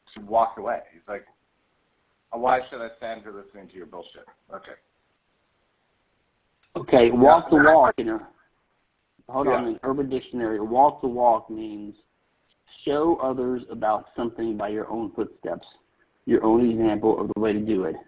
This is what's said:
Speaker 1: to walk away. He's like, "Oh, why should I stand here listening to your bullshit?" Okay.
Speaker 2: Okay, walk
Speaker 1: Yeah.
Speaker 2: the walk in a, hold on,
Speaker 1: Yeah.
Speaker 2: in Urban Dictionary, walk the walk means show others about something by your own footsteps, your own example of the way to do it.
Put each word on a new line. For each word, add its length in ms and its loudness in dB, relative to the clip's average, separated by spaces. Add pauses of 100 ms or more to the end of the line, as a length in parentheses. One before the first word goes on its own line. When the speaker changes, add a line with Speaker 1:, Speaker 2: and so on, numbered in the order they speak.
(140)
Speaker 1:
to 80 -18
walk 360 -2
away. 240 -6 (100)
He's 140 -20
like, 200 -12 (1040)
"Oh, 60 -10
why 280 0
should 140 -16
I 160 -12
stand 260 -12
here 100 -20
listening 360 -20
to 80 -20
your 100 -18
bullshit?" 380 -20 (280)
Okay. 200 -20 (2000)
Speaker 2:
Okay, 380 4
walk 400 6
Speaker 1:
Yeah. 100 6
Speaker 2:
the 100 8
walk 260 6
in 100 -4
a, 200 -8 (1000)
hold 200 -2
on, 160 0
Speaker 1:
Yeah. 60 -4
Speaker 2:
in 140 -8
Urban 240 -2
Dictionary, 500 -4
walk 440 2
the 60 -6
walk 420 2
means 520 -14 (800)
show 340 0
others 540 -4
about 460 -4
something 400 -6
by 120 -6
your 200 -6
own 240 -8
footsteps, 540 -8 (600)
your 160 2
own 260 2
example 520 0
of 120 -4
the 80 -6
way 120 0
to 80 -2
do 240 -2
it. 120 -6 (120)